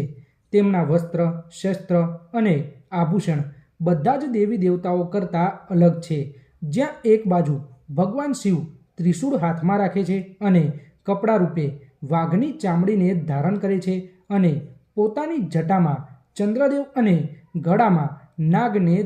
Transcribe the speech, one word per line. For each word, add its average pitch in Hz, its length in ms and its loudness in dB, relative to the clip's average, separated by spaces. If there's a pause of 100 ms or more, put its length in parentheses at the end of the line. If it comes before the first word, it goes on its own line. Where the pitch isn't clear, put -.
(520)
તેમના 202 320 4
વસ્ત્ર, 165 360 0 (300)
શસ્ત્ર 180 460 -4 (360)
અને 214 220 2 (380)
આભૂષણ 165 500 0 (380)
બધા 175 400 0
જ 302 100 -6
દેવી 208 340 0
દેવતાઓ 180 420 0
કરતાં 175 500 -2 (140)
અલગ 170 300 4
છે. 160 180 -6 (460)
જ્યાં 254 400 -2
એક 220 220 4
બાજુ 165 300 2 (340)
ભગવાન 214 440 -2
શિવ 190 240 0 (360)
ત્રિશૂળ 180 480 0
હાથમાં 170 380 0
રાખે 196 240 0
છે 190 140 -2 (220)
અને 185 220 4 (420)
કપડા 214 340 0
રૂપે 165 260 0 (400)
વાઘની 165 520 0
ચામડીને 185 520 2 (160)
ધારણ 156 340 0
કરે 196 220 0
છે 185 140 -2 (340)
અને 190 240 2 (420)
પોતાની 254 520 -2
જટામાં 160 580 0 (300)
ચંદ્રદેવ 269 500 0 (120)
અને 208 200 4 (420)
ગળામાં 170 560 2 (320)
નાગને 196 480 2 (120)